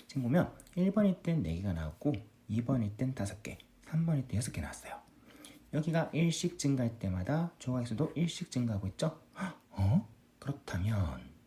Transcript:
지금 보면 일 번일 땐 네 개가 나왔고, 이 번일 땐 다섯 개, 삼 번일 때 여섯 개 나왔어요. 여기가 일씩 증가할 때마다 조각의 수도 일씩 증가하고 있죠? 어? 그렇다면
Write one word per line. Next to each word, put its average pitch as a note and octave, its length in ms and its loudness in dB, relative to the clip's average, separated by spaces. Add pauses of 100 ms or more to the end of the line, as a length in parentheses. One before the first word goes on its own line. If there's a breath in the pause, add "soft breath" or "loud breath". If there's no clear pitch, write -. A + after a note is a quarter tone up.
지금 C3+ 160 -4
보면 C3 300 4 (220)
일 F#3 180 2
번일 G3+ 300 4
땐 E3 200 0
네 D#2+ 140 0
개가 G2 160 -2
나왔고, E2 400 -2 (360)
이 A2 140 0
번일 A2+ 340 0
땐 C3 180 -2
다섯 - 280 -6
개, - 160 -10 (280)
삼 D#3+ 180 0
번일 D3 240 2
때 - 80 -2
여섯 - 160 -2
개 - 80 -6
나왔어요. - 400 -10 (720 loud breath)
여기가 D#3 400 2
일씩 E3 460 2
증가할 C3 400 2
때마다 B2+ 600 0
조각의 B2+ 280 -2
수도 A2+ 280 -2
일씩 E3+ 360 -2
증가하고 A2+ 380 0
있죠? - 320 -2 (500 loud breath)
어? G#2 380 4 (300)
그렇다면 F#2+ 840 -2 (260)